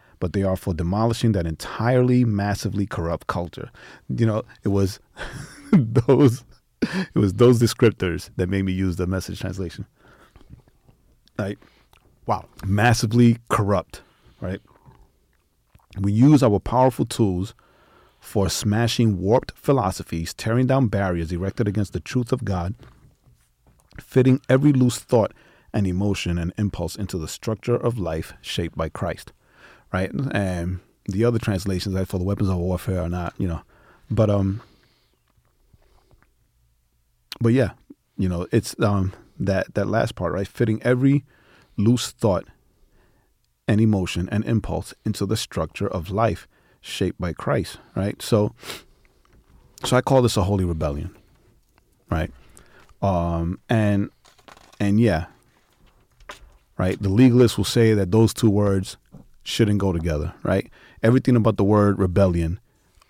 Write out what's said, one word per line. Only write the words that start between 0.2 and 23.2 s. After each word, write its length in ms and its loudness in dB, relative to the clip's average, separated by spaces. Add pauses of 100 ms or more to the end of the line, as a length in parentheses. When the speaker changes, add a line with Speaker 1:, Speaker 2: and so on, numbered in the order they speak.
Speaker 1:
but 140 -4
they 100 0
are 120 0
for 160 -6
demolishing 600 0
that 140 0
entirely 800 0
massively 640 -2
corrupt 400 -6
culture." 440 -8 (380)
You 180 0
know, 160 -2 (200)
it 60 -2
was 320 0 (400)
<laughs> 320 -6
those, 720 4 (380)
it 360 -4
was 160 2
those 260 6
descriptors 760 0
that 120 -2
made 160 0
me 80 -2
use 240 -2
the 120 -2
Message 320 -6
translation. 460 -10 (1500)
Right? 200 -6 (680)
Speaker 2:
Wow. 180 -4 (200)
Speaker 1:
Massively 720 2 (100)
corrupt, 540 -2 (380)
right? 200 -8 (1400)
We 140 0
use 300 8
our 180 4
powerful 440 2
tools 480 -2 (680)
for 280 -2
smashing 680 0
warped 380 0
philosophies, 760 -2
tearing 360 0
down 180 2
barriers 460 -2
erected 340 -4
against 260 -2
the 80 -8
truth 320 -4
of 120 -4
God, 300 -4 (1300)